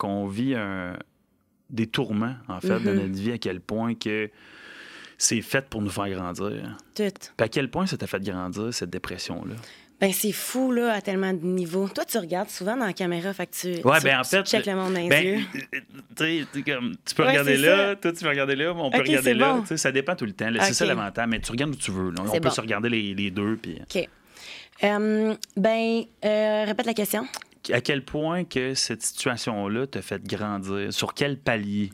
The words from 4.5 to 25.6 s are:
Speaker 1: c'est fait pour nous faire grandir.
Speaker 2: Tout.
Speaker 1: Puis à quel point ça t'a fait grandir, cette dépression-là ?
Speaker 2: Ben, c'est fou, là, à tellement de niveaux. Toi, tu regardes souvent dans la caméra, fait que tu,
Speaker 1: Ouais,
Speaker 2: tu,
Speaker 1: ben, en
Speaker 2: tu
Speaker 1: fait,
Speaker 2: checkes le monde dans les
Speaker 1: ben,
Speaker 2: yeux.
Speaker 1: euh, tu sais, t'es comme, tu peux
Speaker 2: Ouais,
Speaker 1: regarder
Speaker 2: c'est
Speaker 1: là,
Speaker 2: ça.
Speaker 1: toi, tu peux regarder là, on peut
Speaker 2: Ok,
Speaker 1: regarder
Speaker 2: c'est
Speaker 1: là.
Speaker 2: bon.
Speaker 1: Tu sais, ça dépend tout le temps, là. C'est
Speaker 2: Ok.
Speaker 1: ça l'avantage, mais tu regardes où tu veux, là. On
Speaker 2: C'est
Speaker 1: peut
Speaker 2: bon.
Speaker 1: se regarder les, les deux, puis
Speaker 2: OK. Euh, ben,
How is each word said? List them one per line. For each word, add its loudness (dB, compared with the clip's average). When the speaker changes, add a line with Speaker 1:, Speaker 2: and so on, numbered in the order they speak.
Speaker 1:
c'est 2
fait 0
pour -4
nous 0
faire -2
grandir. -4
Speaker 2:
Tout. 0
Speaker 1:
Puis 4
à 4
quel -2
point 0
ça -2
t'a -6
fait -2
grandir, -4
cette -6
dépression-là ? -8
Speaker 2:
Ben, 4
c'est 0
fou, 0
là, 2
à -2
tellement 0
de -4
niveaux. 0
Toi, -4
tu -2
regardes -2
souvent -4
dans 0
la -2
caméra, -2
fait -6
que -12
tu, -2
Speaker 1:
Ouais, 8
Speaker 2:
tu, 2
Speaker 1:
ben, 6
en 2
Speaker 2:
tu -6
Speaker 1:
fait, 4
Speaker 2:
checkes 2
le 0
monde 0
dans 0
les 0
Speaker 1:
ben, 6
Speaker 2:
yeux. 0
Speaker 1:
euh, -6
tu 0
sais, 0
t'es -6
comme, -2
tu -6
peux 4
Speaker 2:
Ouais, 6
Speaker 1:
regarder 6
Speaker 2:
c'est 4
Speaker 1:
là, 8
Speaker 2:
ça. 4
Speaker 1:
toi, 0
tu -12
peux 0
regarder 2
là, 0
on -2
peut 4
Speaker 2:
Ok, 2
Speaker 1:
regarder 4
Speaker 2:
c'est 8
Speaker 1:
là. 6
Speaker 2:
bon. 2
Speaker 1:
Tu -4
sais, -2
ça 2
dépend 0
tout -6
le -2
temps, -4
là. 2
C'est 6
Speaker 2:
Ok. 2
Speaker 1:
ça 2
l'avantage, 0
mais 0
tu -8
regardes -2
où -6
tu -6
veux, 0
là. -4
On -2
Speaker 2:
C'est 2
Speaker 1:
peut 2
Speaker 2:
bon. 2
Speaker 1:
se -2
regarder 0
les, 0
les 0
deux, 0
puis -10
Speaker 2:
OK. -4
Euh, 2
ben, 2